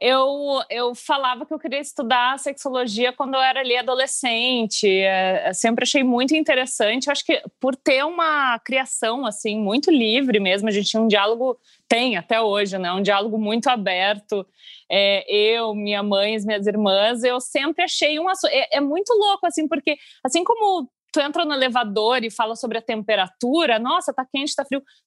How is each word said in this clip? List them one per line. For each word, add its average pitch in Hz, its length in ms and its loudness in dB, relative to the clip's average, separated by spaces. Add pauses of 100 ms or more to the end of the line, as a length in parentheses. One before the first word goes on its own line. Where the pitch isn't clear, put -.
Eu, 269 640 2
eu 240 280 -4
falava 269 500 -2
que 320 80 -8
eu 311 60 -8
queria 269 180 -6
estudar 254 580 -2
sexologia 247 760 -4
quando 269 220 -6
eu 262 60 2
era 262 200 2
ali 247 160 0
adolescente, 247 1120 -2
é, 190 600 2
eu 185 60 -4
sempre 233 300 0
achei 269 180 2
muito 254 320 2
interessante. 254 720 0
Eu 285 60 2
acho 277 120 -4
que 311 160 0 (200)
por 262 160 0
ter 277 280 2
uma 302 600 0
criação, 254 600 -2
assim, 214 360 -4
muito 247 320 2
livre 233 480 4
mesmo, 196 280 0
a 214 40 2
gente 202 180 0
tinha 220 100 0
um 226 60 4
diálogo, 226 500 2 (320)
tem 240 280 2
até 220 240 0
hoje, 202 380 0
né, 180 140 -2
um 190 80 0
diálogo 208 380 2
muito 220 300 0
aberto, 196 760 0 (460)
é, 196 420 2
eu, 220 400 2
minha 208 300 -4
mãe, 208 320 0
as 202 100 -4
minhas 208 220 -2
irmãs, 208 560 2
eu 247 180 2
sempre 302 440 -2
achei 302 340 0
um 359 100 -2
assu-, 381 200 0
é, 262 300 0
é - 20 0
muito 330 340 0
louco, 403 320 2
assim, 311 220 -2
porque 311 280 -2 (280)
assim 330 180 0
como 381 480 0 (240)
tu 302 60 2
entra 302 240 0
no 302 80 -2
elevador 240 720 0
e 220 60 -6
fala 226 260 -4
sobre 226 220 -4
a - 20 -10
temperatura, 226 960 0
nossa, 285 360 -2
tá 262 100 -4
quente, 277 320 -6
tá 277 80 -2
frio. 277 180 -6 (240)